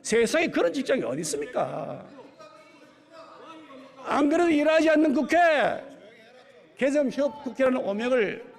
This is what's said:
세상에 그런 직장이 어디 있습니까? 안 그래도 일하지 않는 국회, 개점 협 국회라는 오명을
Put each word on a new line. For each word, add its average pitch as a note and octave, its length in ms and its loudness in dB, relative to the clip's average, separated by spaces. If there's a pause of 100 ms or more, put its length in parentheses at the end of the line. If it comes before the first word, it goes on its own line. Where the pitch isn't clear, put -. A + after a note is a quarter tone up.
세상에 A#3 440 0
그런 A4 240 0
직장이 C4 320 -2
어디 B2+ 180 -6
있습니까? E4 840 -6 (2000)
안 C#4 260 2
그래도 E4 220 2
일하지 D#4 400 4
않는 D4+ 220 4
국회, D4+ 240 2 (1400)
개점 C#4 320 0
협 C#4 340 -4
국회라는 B3+ 360 -2
오명을 A3 680 -2 (140)